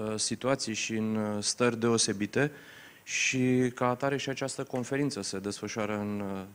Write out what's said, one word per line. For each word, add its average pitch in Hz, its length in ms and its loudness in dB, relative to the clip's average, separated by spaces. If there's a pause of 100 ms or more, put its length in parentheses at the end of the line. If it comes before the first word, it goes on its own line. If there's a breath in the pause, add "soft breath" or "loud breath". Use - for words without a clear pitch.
(160)
situații 113 580 0
și 113 220 -2
în, 110 200 0
uh, 104 280 0
stări 117 360 2
deosebite 113 720 2 (520 loud breath)
și, 127 720 2
ca 123 140 2
atare, 139 280 2
și 127 120 -4
această 135 340 -4
conferință 135 580 -2
se 98 180 -4
desfășoară 104 600 -2
în, 104 200 -2
uh, 98 220 -4 (140)